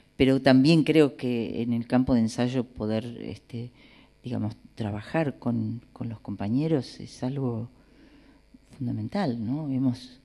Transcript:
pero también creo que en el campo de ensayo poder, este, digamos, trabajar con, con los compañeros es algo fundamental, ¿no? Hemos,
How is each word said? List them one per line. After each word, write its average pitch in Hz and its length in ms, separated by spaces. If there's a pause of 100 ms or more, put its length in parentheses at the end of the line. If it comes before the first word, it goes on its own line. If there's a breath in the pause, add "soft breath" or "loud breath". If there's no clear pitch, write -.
(180)
pero 135 240
también 135 420
creo 151 340
que 117 460
en 120 100
el 117 140
campo 131 260
de 117 80
ensayo 123 420
poder, 110 420 (180)
este, 117 480 (520 soft breath)
digamos, 110 320 (200)
trabajar 113 640
con, 113 420 (120)
con 117 160
los 110 120
compañeros 139 800
es - 240
algo 127 460 (1080 soft breath)
fundamental, 117 640
¿no? 143 280
Hemos, 127 540